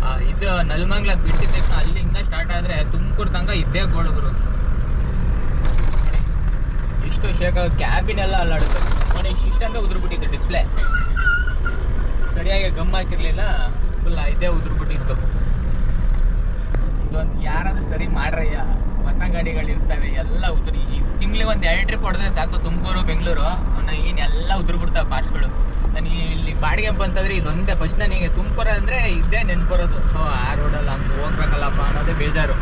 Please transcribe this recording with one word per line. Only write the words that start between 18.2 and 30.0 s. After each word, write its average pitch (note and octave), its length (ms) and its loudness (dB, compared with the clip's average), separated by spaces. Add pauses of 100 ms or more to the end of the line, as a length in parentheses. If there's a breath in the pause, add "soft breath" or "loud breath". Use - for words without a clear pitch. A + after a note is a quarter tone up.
ಹೊಸ - 320 0
ಗಾಡಿಗಳು E3+ 340 -2
ಇರ್ತವೆ, - 400 0
ಎಲ್ಲ - 400 -2
ಉದುರಿ. - 300 0
ಈ - 420 -2
ತಿಂಗ್ಳಿಗೆ G#3+ 300 0
ಒಂದ್ G3 160 0
ಎರಡ್ F3+ 200 0
ಟ್ರಿಪ್ G#3+ 160 -2
ಹೊಡೆದ್ರೆ F#3 300 0
ಸಾಕು, D#3+ 260 -2
ತುಮಕೂರು, F3 440 -2
ಬೆಂಗಳೂರು, E3 400 0
ಅವ್ನ - 480 0
ಇನ್ನೆಲ್ಲ - 680 0
ಉದುರ್ಬಿಡ್ತಾವೆ - 540 0
ಪಾರ್ಟ್ಸ್‌ಗಳು. C#3 380 0 (460)
ನನಗೆ D#3+ 220 0
ಇಲ್ಲಿ D#3+ 380 -2
ಬಾಡಿಗೆ F#3+ 360 0
ಬಂತಂದ್ರೆ G3+ 460 0
ಇದೊಂದೇ F3+ 400 0
ಫಸ್ಟ್ - 240 0
ನನಗೆ F#3 300 0
ತುಮಕೂರು E3+ 400 0
ಅಂದ್ರೆ G#3+ 420 0
ಇದೇ - 320 2
ನೆನ್ಪು F3 300 0
ಬರೋದು. - 240 2
So, - 200 2